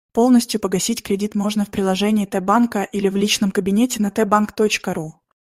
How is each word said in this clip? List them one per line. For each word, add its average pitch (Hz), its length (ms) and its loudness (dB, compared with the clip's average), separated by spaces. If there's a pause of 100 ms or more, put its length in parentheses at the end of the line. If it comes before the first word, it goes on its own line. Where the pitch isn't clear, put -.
(140)
Полностью 240 480 2
погасить 196 420 -2
кредит 208 320 -4
можно 208 300 -2
в - 40 -8
приложении 202 560 0
Т-банка 202 580 2
или 196 260 -2
в 190 80 -2
личном 202 340 0
кабинете 208 500 0
на 202 100 -2
Т 220 120 0
банк 208 300 2
точка 208 400 -2
ру. 160 280 -10 (200)